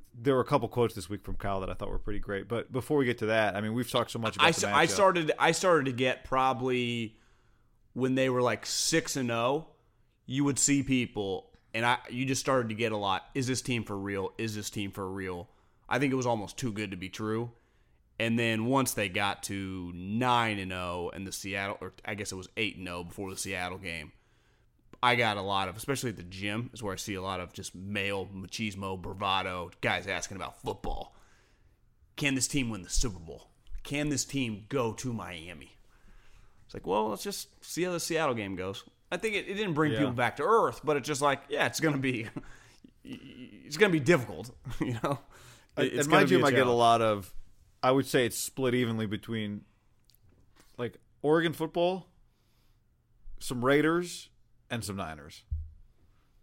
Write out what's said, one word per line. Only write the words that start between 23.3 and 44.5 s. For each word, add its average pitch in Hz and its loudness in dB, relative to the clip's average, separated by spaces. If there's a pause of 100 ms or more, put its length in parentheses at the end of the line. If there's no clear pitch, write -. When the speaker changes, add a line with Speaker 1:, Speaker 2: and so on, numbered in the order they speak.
Speaker 2:
the 92 -10
Seattle 92 -6
game, 82 -10 (920)
I 123 6
got 113 2
a - -4
lot 98 0
of, 90 -8
especially 131 -4
at 90 -10
the 87 -14
gym, 104 -6
is - -12
where 101 -4
I 95 -6
see 101 -8
a 92 -6
lot 95 -6
of 90 -12
just - -12
male 98 -4
machismo, 95 -6
bravado, 95 -2 (100)
guys 95 0
asking 95 -6
about 82 -10
football. - -6 (1000)
"Can 139 0
this 127 0
team 135 0
win 98 -6
the - -14
Super 98 2
Bowl? 80 -16 (340)
Can 147 -2
this 131 0
team 113 -4
go 120 0
to 127 -6
Miami?" 87 -10 (880)
It's - -16
like, - -10
well, 214 2
let's 202 -4
just - -8 (160)
see - -4
how 180 -2
the 165 -2
Seattle 156 0
game 101 -2
goes. 95 -6 (260)
I 180 -2
think 214 -2
it, 175 -2
it 196 -4
didn't 202 0
bring 151 4
Speaker 1:
Yeah. - 2
Speaker 2:
people 135 2
back 117 2
to 143 -2
earth, 185 4
but 147 4
it's 143 -4
just 143 0
like, 139 4
yeah, - 0
it's 127 0
gonna 151 4
be, 123 0 (440)
<laughs> - -20
it's 131 -14
gonna 202 8
be 156 4
difficult, 120 2 (160)